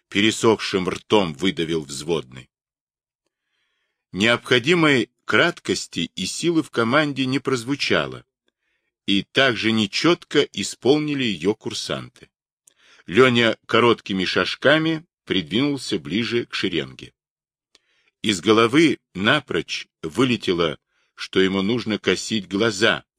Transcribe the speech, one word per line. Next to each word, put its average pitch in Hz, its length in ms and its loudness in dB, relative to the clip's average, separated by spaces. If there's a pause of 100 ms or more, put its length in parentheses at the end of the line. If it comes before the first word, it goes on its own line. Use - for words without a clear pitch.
пересохшим 101 800 0
ртом 95 460 0
выдавил 80 500 -4
взводный. 69 640 -8 (1600)
Необходимой 123 1000 2 (160)
краткости 110 880 -2
и 95 100 -6
силы 160 380 -2
в - 80 -8
команде 135 560 0
не 131 120 -2
прозвучало, 113 880 -4 (800)
и 98 180 0
также 113 500 0
нечетко 143 680 0
исполнили 139 840 -2
ее 95 300 -2
курсанты. - 760 -10 (760)
Леня 120 600 4
короткими 110 580 2
шажками 156 800 0 (200)
придвинулся 127 720 -2
ближе 107 480 -4
к - 80 -14
шеренге. 67 580 -6 (1080)
Из 98 180 0
головы 113 580 4 (160)
напрочь 104 720 -2 (160)
вылетело, 85 760 0 (400)
что - 220 -2
ему 95 220 2
нужно 107 360 -2
косить 98 480 -4
глаза, 98 580 0 (140)